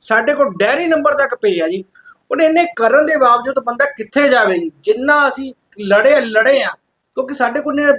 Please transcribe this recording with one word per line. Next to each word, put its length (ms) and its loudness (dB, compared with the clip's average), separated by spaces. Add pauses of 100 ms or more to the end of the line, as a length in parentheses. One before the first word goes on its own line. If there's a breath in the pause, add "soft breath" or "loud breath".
ਸਾਡੇ 320 0
ਕੋਲ 240 0
ਡਾਇਰੀ 300 0
ਨੰਬਰ 260 0
ਤੱਕ 220 -2
ਪਈ 240 -2
ਆ 80 -2
ਜੀ। 160 -6 (480 soft breath)
ਹੁਣ 100 -2
ਇੰਨੇ 240 2 (100)
ਕਰਨ 300 2
ਦੇ 120 0
ਬਾਵਜੂਦ 420 0
ਬੰਦਾ 260 -2
ਕਿੱਥੇ 440 -2
ਜਾਵੇ 280 2
ਜੀ? 140 -6 (120)
ਜਿੰਨਾ 440 0
ਅਸੀਂ 260 -8 (260)
ਲੜੇ, 420 2
ਲੜੇ 420 0
ਆ, 60 -4 (460)
ਕਿਉਂਕਿ 180 -6
ਸਾਡੇ 280 -2
ਕੋਲ 180 -6
ਇੰਨੇ 200 2